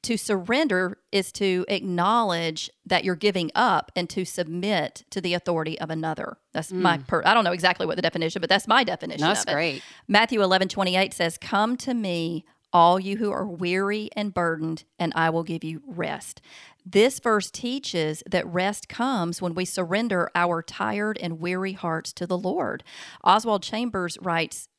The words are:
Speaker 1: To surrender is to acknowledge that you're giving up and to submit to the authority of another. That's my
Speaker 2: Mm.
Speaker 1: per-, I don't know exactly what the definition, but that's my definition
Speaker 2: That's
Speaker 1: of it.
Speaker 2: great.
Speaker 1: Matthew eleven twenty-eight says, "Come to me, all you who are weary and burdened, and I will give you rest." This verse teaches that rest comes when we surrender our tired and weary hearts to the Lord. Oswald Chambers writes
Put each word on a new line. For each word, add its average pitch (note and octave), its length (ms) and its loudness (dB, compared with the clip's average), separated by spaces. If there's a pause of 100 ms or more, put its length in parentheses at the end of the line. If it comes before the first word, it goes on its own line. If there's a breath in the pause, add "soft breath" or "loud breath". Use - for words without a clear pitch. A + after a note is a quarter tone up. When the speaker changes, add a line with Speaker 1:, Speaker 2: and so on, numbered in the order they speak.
Speaker 1:
To A3+ 100 0
surrender G3+ 800 0 (140)
is G3 200 0
to F#3 360 0
acknowledge F3+ 1000 0 (160)
that E3+ 200 0
you're F3+ 100 2
giving F3+ 400 0
up G3 400 2
and F3+ 160 -2
to F#3 140 -4
submit F3 880 -4
to F#3+ 100 -6
the F3+ 120 0
authority E3 460 -2
of D#3 120 -6
another. D#3+ 480 -4 (140)
That's D#3+ 200 -6
my F3+ 260 2
Speaker 2:
Mm. C3+ 80 -12
Speaker 1:
per-, E3+ 180 0
I G3 100 6
don't A3+ 100 6
know F3 80 2
exactly F3+ 340 2
what D#3+ 80 -2
the F3 80 -2
definition, E3 380 -2
but E3 100 -6
that's G3 160 2
my A#3 160 4
definition - 380 -4
Speaker 2:
That's G3 240 2
Speaker 1:
of - 60 -6
it. - 20 0
Speaker 2:
great. D3+ 300 -2 (260 loud breath)
Speaker 1:
Matthew G#3+ 340 4
eleven F#3+ 240 4
twenty-eight F#3 480 0
says, E3+ 240 0
"Come A3 380 0
to B3+ 180 -4
me, E3+ 500 -2 (280 soft breath)
all F3 260 8
you G3 200 -4
who G#3+ 120 0
are - 160 -2
weary G3 680 -2
and G#3 180 -4
burdened, E3 480 0 (160)
and E3 160 -2
I E3 160 2
will E3 140 0
give E3 180 -6
you D#3+ 240 -8
rest." E3 540 -8 (440 loud breath)
This G3+ 360 4
verse G#3+ 320 2
teaches F#3 760 -4
that F#3 160 0
rest F3+ 440 -2
comes G#3+ 520 -2
when F3 140 -4
we F3+ 100 0
surrender F#3 720 0
our F3 280 2
tired G#3 600 -2
and E3+ 160 -6
weary F#3 360 -4
hearts E3 400 -4
to F3 120 -6
the F3+ 100 -2
Lord. G3 460 -2 (400 loud breath)
Oswald G#3 400 4
Chambers G#3 580 -4
writes E3 480 -2 (100)